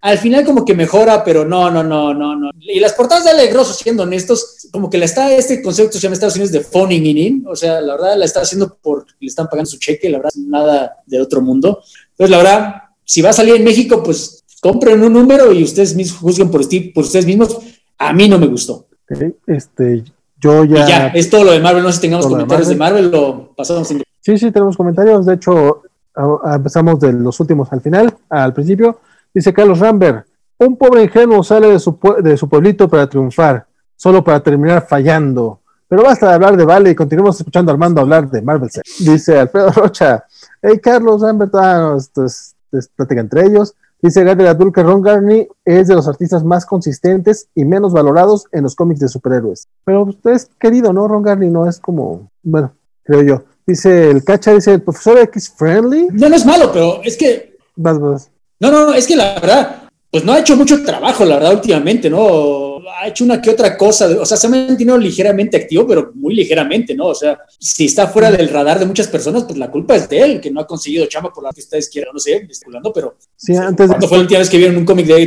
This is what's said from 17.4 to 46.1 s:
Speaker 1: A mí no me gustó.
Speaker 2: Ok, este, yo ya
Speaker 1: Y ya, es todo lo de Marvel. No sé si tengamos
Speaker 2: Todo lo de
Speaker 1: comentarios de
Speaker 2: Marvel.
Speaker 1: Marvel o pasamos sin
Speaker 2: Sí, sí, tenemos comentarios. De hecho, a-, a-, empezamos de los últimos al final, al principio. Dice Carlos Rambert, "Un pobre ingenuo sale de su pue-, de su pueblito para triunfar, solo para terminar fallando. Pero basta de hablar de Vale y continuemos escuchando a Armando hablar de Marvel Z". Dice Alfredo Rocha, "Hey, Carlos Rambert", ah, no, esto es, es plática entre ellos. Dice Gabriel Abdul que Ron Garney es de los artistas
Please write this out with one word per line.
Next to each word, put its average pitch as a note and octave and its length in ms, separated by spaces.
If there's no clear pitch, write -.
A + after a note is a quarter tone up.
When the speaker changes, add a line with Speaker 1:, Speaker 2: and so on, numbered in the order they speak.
Speaker 1:
A D3 140
mí F#3+ 160
no G3 100
me E3 80
gustó. B2 400
Speaker 2:
Ok, C#3 140
este, B2 560
yo D3+ 240
ya D3 200
Speaker 1:
Y D3 40
ya, E3 200
es E3+ 220
todo G#3+ 140
lo F#3 80
de D#3+ 80
Marvel. F3+ 240
No F#3 60
sé E3+ 60
si E3+ 60
tengamos E3+ 240
Speaker 2:
Todo C3 80
lo - 40
de - 100
Speaker 1:
comentarios - 200
de D3 80
Speaker 2:
Marvel. F#3 280
Speaker 1:
Marvel F3 160
o C3+ 340
pasamos D#3+ 320
sin C#3+ 160
Speaker 2:
Sí, G#3+ 160
sí, A#3 140
tenemos G3 260
comentarios. F#3 500
De F#3 80
hecho, E3 480
a-, D3 280
a-, D3 120
empezamos D#3+ 420
de C3+ 140
los B2 260
últimos D3 340
al C3 80
final, G3 360
al C3+ 240
principio. G3 460
Dice F#3+ 200
Carlos G3 240
Rambert, F#3 480
"Un B3+ 180
pobre B3 280
ingenuo A3+ 380
sale G#3+ 260
de G3+ 100
su D#3 200
pue-, G3+ 220
de D#3 160
su C#3+ 140
pueblito F3+ 360
para C#3+ 220
triunfar, C3+ 560
solo F#3 260
para D3+ 200
terminar D#3+ 440
fallando. C#3 760
Pero F#3 140
basta A#3+ 260
de F3+ 60
hablar G3 220
de E3+ 100
Vale F#3 240
y D#3+ 40
continuemos E3+ 440
escuchando F3 320
a - 20
Armando D#3+ 300
hablar C#3+ 280
de A#2 120
Marvel B2+ 280
Z". - 120
Dice D#3 400
Alfredo F#3+ 340
Rocha, G3 520
"Hey, G#3 220
Carlos A3+ 400
Rambert", G#3+ 320
ah, F#3+ 240
no, D#3 180
esto C3 300
es, - 280
es C3 160
plática B2+ 340
entre C#3+ 240
ellos. G#3 280
Dice E3+ 200
Gabriel F#3 280
Abdul F3 220
que F#3 100
Ron F#3 180
Garney G#3 460
es F#3 220
de F#3+ 80
los D#3 140
artistas E3 360